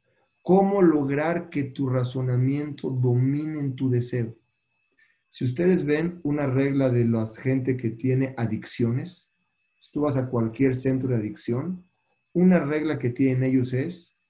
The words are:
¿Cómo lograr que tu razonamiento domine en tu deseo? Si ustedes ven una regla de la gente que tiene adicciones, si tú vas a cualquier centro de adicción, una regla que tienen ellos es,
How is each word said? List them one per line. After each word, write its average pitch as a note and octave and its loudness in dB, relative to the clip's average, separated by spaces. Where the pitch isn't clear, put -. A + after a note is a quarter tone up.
¿Cómo G3 4
lograr D#3 2
que C#3+ -4
tu C3 -4
razonamiento C3 -2
domine C3+ 0
en C3+ -4
tu C3 -2
deseo? A#2+ -2
Si - -6
ustedes E3+ 2
ven D#3+ 0
una D3 0
regla C3+ 2
de A#2+ 2
la A2+ 0
gente C3 -2
que A2+ -4
tiene C3 0
adicciones, A#2+ -4
si - -20
tú D3 -2
vas C#3+ 0
a B2 -2
cualquier A#2+ 0
centro C3 -2
de B2 0
adicción, B2 -6
una F3+ 6
regla D3+ -2
que B2+ 0
tienen C3 2
ellos C3 2
es, D#3 -6